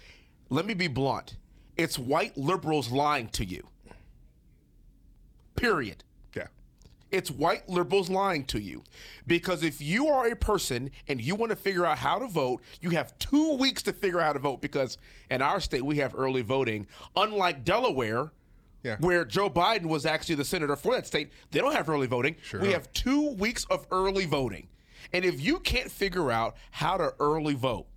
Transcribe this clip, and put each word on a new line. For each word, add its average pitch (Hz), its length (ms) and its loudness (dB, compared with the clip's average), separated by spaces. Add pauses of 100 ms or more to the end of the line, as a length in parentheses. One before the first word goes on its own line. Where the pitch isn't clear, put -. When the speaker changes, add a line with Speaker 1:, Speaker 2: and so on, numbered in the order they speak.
(500)
Speaker 1:
let 160 160 2
me 226 80 -2
be 180 140 0
blunt. 131 480 -2 (400)
It's 165 220 0
white 147 380 0
liberals 147 560 0
lying 143 380 2
to - 140 -4
you. 90 220 -8 (1900)
Period. 160 460 0 (320)
Speaker 2:
Yeah. - 140 -8 (640)
Speaker 1:
It's 185 200 -2
white 160 380 0
liberals 180 420 0
lying 190 360 0
to - 140 -4
you. 69 220 -10 (440)
Because 170 360 0
if 156 180 -2
you 202 280 0
are 262 180 4
a 233 100 0
person 135 540 0 (180)
and 135 120 -2
you 143 140 -2
want 220 160 0
to 190 60 -2
figure 180 300 0
out 151 120 2
how 143 200 2
to 262 80 -6
vote, 135 340 0 (200)
you 175 100 -2
have 156 280 -2
two 302 380 2
weeks 262 280 0
to 190 80 0
figure 175 280 0
out 156 60 2
how 147 80 2
to 139 60 -4
vote, 135 200 -2
because 139 380 -4 (320)
in 131 120 0
our 170 180 2
state, 131 240 -2
we 147 140 -2
have 135 180 -2
early 131 260 0
voting. 113 440 -2 (300)
Unlike 180 480 2
Delaware, 147 680 2 (500)
Speaker 2:
Yeah. 113 160 -4
Speaker 1:
where 175 260 4
Joe 190 240 0
Biden 175 380 2
was 156 200 0
actually 156 300 0
the 143 80 0
senator 147 320 0
for 220 180 0
that 202 120 -2
state, 151 240 -2 (220)
they 143 80 2
don't 269 120 4
have 185 160 0
early 143 200 0
voting. 127 340 0
Speaker 2:
Sure. - 180 -8
Speaker 1:
We 196 120 2
have 160 200 -2
two 294 420 2
weeks 214 360 -2
of 185 220 -2
early 190 340 2
voting. 131 420 -2 (440)
And 180 120 0
if 165 160 0
you 285 200 0
can't 254 300 -2
figure 180 420 0
out 113 240 0 (160)
how 170 240 0
to 156 240 0
early 147 340 2
vote 117 320 -2 (100)